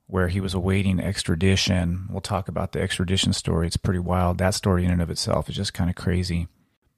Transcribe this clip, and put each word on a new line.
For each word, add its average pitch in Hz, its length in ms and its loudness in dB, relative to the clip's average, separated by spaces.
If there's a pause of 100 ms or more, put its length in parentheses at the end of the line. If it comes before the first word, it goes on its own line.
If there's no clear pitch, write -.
where 92 180 0
he 95 140 -2
was 92 140 -4
awaiting 95 440 2
extradition. 92 1120 0
We'll 95 100 -6
talk 98 280 -4
about 85 240 -4
the - 100 -2
extradition 95 500 0
story. 85 360 0
It's 85 100 -4
pretty 92 220 0
wild. 90 400 2
That 92 160 2
story 90 280 2
in 90 60 2
and 87 140 2
of 82 80 -4
itself - 380 -2
is 71 60 -6
just 95 200 -4
kinda 87 180 0
crazy. 87 540 -2 (500)